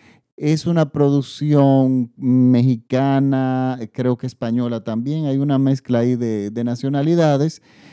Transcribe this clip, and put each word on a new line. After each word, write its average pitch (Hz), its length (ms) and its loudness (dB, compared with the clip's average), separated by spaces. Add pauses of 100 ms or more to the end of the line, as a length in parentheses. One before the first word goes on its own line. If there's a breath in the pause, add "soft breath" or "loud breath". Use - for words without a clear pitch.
(360 soft breath)
Es 151 300 -2
una 165 260 0
producción 139 1200 2
mexicana, 131 1600 0 (160)
creo 123 240 -2
que - 80 -10
española 120 580 -4
también. 131 400 -4
Hay 139 140 -2
una 143 200 0
mezcla 135 420 0
ahí 123 140 0
de, 110 360 -4
de 117 120 -6
nacionalidades, 143 1000 0 (300 loud breath)